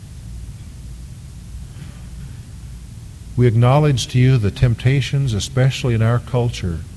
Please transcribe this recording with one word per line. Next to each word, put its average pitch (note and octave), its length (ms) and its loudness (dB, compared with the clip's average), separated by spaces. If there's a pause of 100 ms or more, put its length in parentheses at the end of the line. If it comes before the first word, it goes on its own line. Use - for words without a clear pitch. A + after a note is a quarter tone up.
(3500)
We B2 80 6
acknowledge B2 640 6
to B2+ 100 2
you B2+ 180 6
the G#2 140 2
temptations, B2+ 800 2
especially B2+ 640 2
in A2 80 4
our A#2+ 160 4
culture, A#2+ 640 -2 (160)